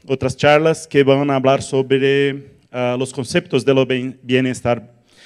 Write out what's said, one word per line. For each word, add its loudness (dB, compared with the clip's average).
outras -4
charlas 2
que 2
vão 2
falar 0
sobre, -2
ah, -4
os -6
conceitos -4
do 2
bem-, -6
bem-estar -2